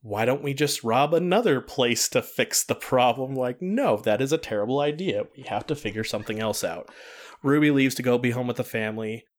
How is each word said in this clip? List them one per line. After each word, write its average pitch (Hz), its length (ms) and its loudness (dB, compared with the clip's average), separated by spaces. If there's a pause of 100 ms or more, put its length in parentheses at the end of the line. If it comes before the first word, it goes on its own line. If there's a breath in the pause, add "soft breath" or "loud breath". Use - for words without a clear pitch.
"Why 107 240 -2
don't 139 160 0
we 143 120 -2
just 147 300 0
rob 135 300 4
another 175 480 4
place 120 480 0
to 127 120 2
fix - 400 -2
the - 120 -2
problem?" 127 600 2
Like, 127 280 -4
"No, 190 360 0
that 107 220 0
is 139 120 2
a 160 60 2
terrible 113 420 -2
idea. 147 440 -2 (120)
We 135 80 -20
have - 240 -4
to 151 60 0
figure 110 300 -6
something 107 340 -6
else 110 240 -2
out." 82 280 -6 (520 loud breath)
Ruby 147 280 4
leaves 135 260 4
to 127 60 -8
go 123 160 2
be 123 120 0
home 123 160 -2
with 120 120 -2
the 127 60 -4
family. 110 600 -6 (140)